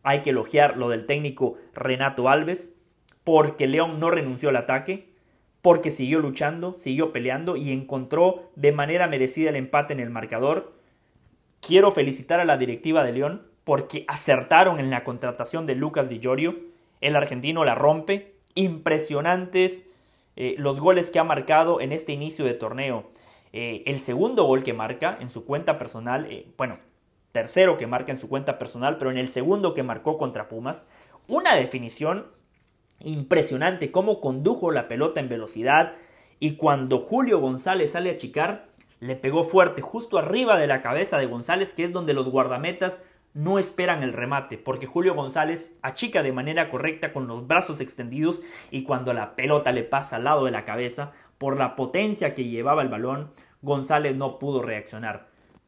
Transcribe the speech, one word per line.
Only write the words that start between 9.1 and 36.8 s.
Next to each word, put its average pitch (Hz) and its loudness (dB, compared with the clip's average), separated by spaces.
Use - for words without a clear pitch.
el 147 0
empate 143 0
en 131 -4
el 120 -6
marcador. 117 -2
Quiero 196 8
felicitar 139 0
a 175 2
la 143 4
directiva 127 0
de 123 0
León 143 -4
porque - -2
acertaron 156 4
en 135 -2
la 123 -2
contratación 123 -6
de 143 -2
Lucas 143 0
Di 117 -8
Llorio. 143 0
El 147 2
argentino 143 0
la 120 4
rompe. 160 2
Impresionantes, 180 0
eh, 127 -4
los 139 0
goles 175 4
que 170 2
ha 160 4
marcado 160 4
en 135 -2
este 156 -6
inicio 151 -6
de 123 2
torneo. 117 -6
Eh, 117 -8
el 135 -4
segundo 196 2
gol 131 4
que 123 -4
marca 123 -4
en 123 -12
su - -14
cuenta 147 -2
personal, 123 -6
eh, - -16
bueno, 120 -6
tercero 165 4
que 123 -6
marca 127 -4
en 131 -6
su - -14
cuenta 139 -2
personal, 127 -4
pero 131 -2
en 131 -4
el 127 -2
segundo 170 0
que 139 -4
marcó 127 -4
contra 117 -6
Pumas, 120 -10
una 320 2
definición 151 -2
impresionante, 151 0
cómo 196 0
condujo 156 0
la 131 0
pelota 147 -2
en 135 -6
velocidad, 120 0
y 151 -2
cuando 135 2